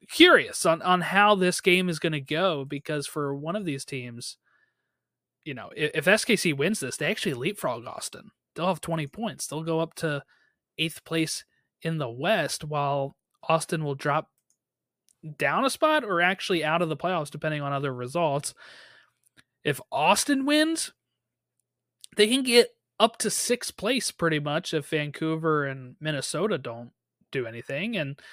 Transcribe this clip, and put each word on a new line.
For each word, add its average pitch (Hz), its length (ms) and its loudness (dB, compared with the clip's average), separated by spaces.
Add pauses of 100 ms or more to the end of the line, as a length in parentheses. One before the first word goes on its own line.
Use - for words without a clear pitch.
curious 311 560 6
on, 165 160 2
on 180 180 4
how 196 360 4
this 180 260 2
game 185 260 4
is 165 120 -2
gonna 160 200 0
go, 151 460 0
because 147 400 -6
for 143 300 -4
one 151 200 -6
of 214 100 -6
these 139 200 -6
teams, 123 520 -10 (1080)
you 151 80 -10
know, 110 240 -14
i-, 151 160 -2
if 156 140 0
S 214 180 4
K 233 100 4
C 160 180 0
wins 147 260 0
this, 127 180 -6
they 151 80 -4
actually 151 300 -2
leapfrog 123 500 -6
Austin. - 460 -12 (240)
They'll 160 120 -2
have 185 140 -2
twenty 160 260 -4
points. 202 400 -8
They'll 156 160 -8
go 160 160 -2
up 165 160 -4
to 147 280 -4 (540)
eighth 160 280 -4
place 160 400 -2 (380)
in 165 160 -2
the 131 100 -4
West, 156 560 -2
while 143 500 -2 (320)
Austin 160 380 0
will 143 100 -2
drop 147 360 -2 (1040)
down 151 260 0
a 269 60 2
spot 302 340 2
or 196 160 0
actually 180 460 2
out 160 160 2
of 165 80 0
the 156 80 -2
playoffs, 170 320 -2
depending 151 320 -4
on 143 100 -4
other 139 220 -2
results. 139 640 -2 (1080)
If 147 160 -2 (120)
Austin 208 540 4
wins, 311 460 2 (1200)
they 208 120 6
can 262 140 2
get 240 340 4 (240)
up 226 180 4
to 220 120 -2
sixth - 480 -2
place 233 320 -2
pretty 160 300 0
much 147 340 -2
if 151 140 -2
Vancouver 156 800 0
and 131 320 -10
Minnesota 156 580 -2
don't 120 320 -10 (400)
do 131 160 -4
anything. 139 500 -6
And, 143 240 -4 (140)